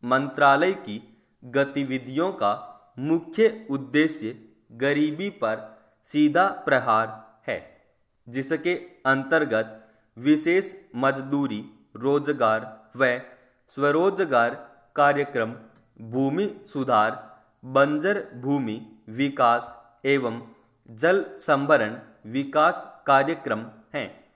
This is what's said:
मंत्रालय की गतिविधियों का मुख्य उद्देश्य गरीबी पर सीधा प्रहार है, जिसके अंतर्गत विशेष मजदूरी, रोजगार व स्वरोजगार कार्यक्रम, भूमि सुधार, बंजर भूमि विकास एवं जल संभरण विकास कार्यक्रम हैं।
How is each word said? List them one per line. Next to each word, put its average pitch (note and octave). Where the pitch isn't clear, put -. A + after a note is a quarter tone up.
मंत्रालय C#3
की -
गतिविधियों C3+
का G#2
मुख्य E3
उद्देश्य C#3
गरीबी D3
पर A2
सीधा D3+
प्रहार A2+
है, -
जिसके D3+
अंतर्गत C3+
विशेष D#3
मजदूरी, C3+
रोजगार B2
व B2
स्वरोजगार C#3+
कार्यक्रम, C#3
भूमि C#3
सुधार, A#2
बंजर D3+
भूमि B2
विकास B2
एवं B2
जल D#3+
संभरण A#2+
विकास C#3
कार्यक्रम C#3
हैं। B2